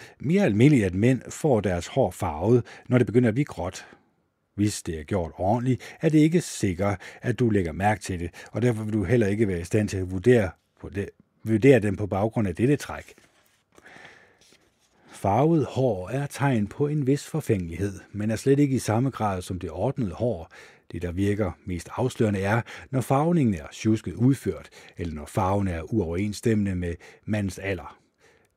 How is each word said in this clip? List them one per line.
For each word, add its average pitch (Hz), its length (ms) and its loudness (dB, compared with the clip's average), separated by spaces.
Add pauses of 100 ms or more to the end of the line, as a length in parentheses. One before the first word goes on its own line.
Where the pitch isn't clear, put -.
(200)
mere 180 240 2
almindeligt, 123 420 6
at 87 100 -2
mænd 117 340 2
får 127 320 2
deres 90 260 -2
hår 127 240 0
farvet, 95 540 0 (220)
når 123 100 4
det 123 100 4
begynder 117 220 4
at 104 60 0
blive 143 100 0
gråt. - 400 -10 (720)
Hvis 101 280 -2
det 80 160 -6
er 78 40 -10
gjort 85 320 -4
ordentligt, 117 460 0 (200)
er 160 80 2
det 151 100 6
ikke 160 220 4
sikkert, 98 600 -2 (200)
at 117 180 -4
du 120 100 2
lægger 95 220 0
mærke 101 300 0
til 92 180 -6
det, 85 120 -8 (200)
og 110 100 -6
derfor 113 220 0
vil 107 100 -6
du 107 100 0
heller 113 240 2
ikke 104 200 0
være 90 140 -4
i - 20 -8
stand 104 260 0
til 101 80 -6
at 92 140 -6
vurdere, 98 400 4 (300)
på 98 80 -14
det, 101 200 -6 (340)
vurdere 110 360 6
dem 98 160 0
på 104 120 -4
baggrund 101 400 -2
af 87 80 -4
dette 131 200 2
træk. - 380 -8 (1900)
Farvet 131 580 2
hår 104 440 -2
er 139 160 -4
tegn 127 420 0
på 147 200 -2
en 147 200 -2
vis 143 180 2
forfængelighed, 95 720 -4 (120)
men 104 200 -4
er 110 40 -2
slet 139 240 2
ikke 139 160 2
i 113 40 0
samme 117 300 0
grad 101 320 -4
som 92 180 -8
det 87 120 -8
ordnede 104 400 -4
hår. 98 400 -4 (400)
Det, 90 100 -10
der 87 100 -4
virker 98 400 0 (140)
mest 90 300 -8
afslørende, 110 440 0
er, 101 220 0 (300)
når 135 100 0
farvningen 143 540 2
er 73 160 -8
sjusket 110 420 -2
udført, 120 560 0 (280)
eller 85 160 -6
når 76 120 -10
farven 98 420 0
er 82 260 -6
uoverensstemmende 101 840 -2
med 87 200 -4 (300)
mandens 101 340 -4
alder. 95 380 -8 (600)